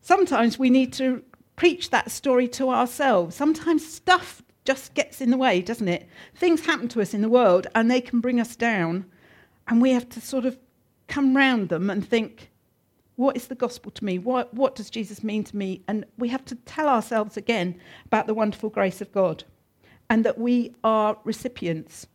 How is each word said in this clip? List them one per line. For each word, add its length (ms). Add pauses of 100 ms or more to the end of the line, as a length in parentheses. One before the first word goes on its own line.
Sometimes 580
we 100
need 240
to 300 (320)
preach 340
that 220
story 380
to 200
ourselves. 640
Sometimes 520
stuff 560 (220)
just 280
gets 280
in 100
the 60
way, 240
doesn't 260
it? 200 (280)
Things 300
happen 240
to 120
us 120
in 80
the 80
world 440
and 160
they 120
can 180
bring 200
us 160
down, 500 (640)
and 140
we 100
have 180
to 120
sort 240
of 140 (480)
come 300
round 320
them 200
and 160
think, 460 (640)
"What 220
is 100
the 80
gospel 360
to 120
me? 160
What, 340
what 220
does 140
Jesus 340
mean 220
to 100
me?" 320
And 180 (120)
we 100
have 180
to 100
tell 340
ourselves 480
again 420 (260)
about 220
the 60
wonderful 360
grace 300
of 140
God 320 (640)
and 160
that 120
we 460
are 400
recipients 920